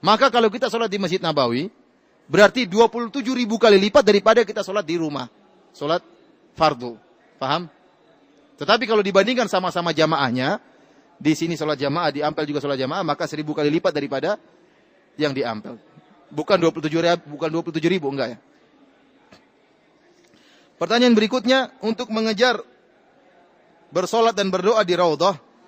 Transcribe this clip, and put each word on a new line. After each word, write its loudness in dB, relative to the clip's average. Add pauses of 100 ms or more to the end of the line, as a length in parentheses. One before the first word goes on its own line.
Maka 4
kalau 4
kita -4
sholat -2
di -4
Masjid -4
Nabawi, -2 (560)
berarti 4
dua 2
puluh -8
tujuh -6
ribu -2
kali 8
lipat 4
daripada 4
kita -4
sholat -4
di -4
rumah. -6 (400)
Sholat -4 (560)
fardu. 0 (400)
Paham? -4 (880)
Tetapi 0
kalau 2
dibandingkan 2
sama-sama -2
jamaahnya, 0 (640)
di 0
sini -4
sholat -4
jamaah, -2
di -4
Ampel -4
juga -4
sholat -4
jamaah, -4
maka -4
seribu -8
kali 0
lipat 0
daripada -4 (720)
yang -2
di -4
Ampel. -10 (560)
Bukan 0
dua 2
puluh -6
tujuh 0
ribu, -2
bukan -4
dua -2
puluh -6
tujuh 0
ribu, -2
enggak -6
ya. -18 (2500)
Pertanyaan 4
berikutnya, 2
untuk -4
mengejar 0 (1400)
bersolat 0
dan -2
berdoa 0
di 0
Raudhah 2 (300)